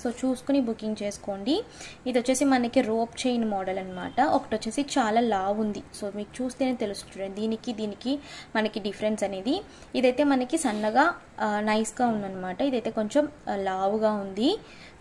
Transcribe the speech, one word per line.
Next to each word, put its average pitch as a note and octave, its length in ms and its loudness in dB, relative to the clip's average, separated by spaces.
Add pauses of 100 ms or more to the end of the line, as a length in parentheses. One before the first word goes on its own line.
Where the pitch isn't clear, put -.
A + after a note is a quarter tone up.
So, B3 80 -2
చూసుకుని C4 500 0
booking G#3+ 420 -2
చేసుకోండి. G3+ 600 -2 (420)
ఇది B3 120 2
వచ్చేసి C4 260 2
మనకి B3+ 360 4
rope A3+ 460 0
chain A#3 240 2
model F#3+ 280 -2
అన్నమాట. F#3 420 -4
ఒకటి C4+ 360 2
వచ్చేసి A3 260 -2
చాలా A#3 380 2
లావు G#3 400 2
ఉంది, G#3 220 -2 (180)
so G3+ 160 -6
మీకు G#3 280 -6
చూస్తేనే B3+ 300 0
తెలుస్తుంది G3+ 460 -6
చూడండి, G3 200 -6
దీనికి, A3 320 -2
దీనికి A3 480 -4 (360)
మనకి G#3+ 240 0
difference G#3 440 -2
అనేది. G3+ 380 -2 (320)
ఇదైతే B3+ 300 4
మనకి C4 340 2
సన్నగా, A3+ 560 2 (260)
ఆ, G#3 200 0
నైస్గా A3 460 0
ఉందన్నమాట. F#3+ 540 -4
ఇదైతే B3+ 300 0
కొంచెం, A3+ 380 2 (220)
ఆ, G#3 60 -2
లావుగా G3 560 2
ఉంది. G#3 460 0 (420)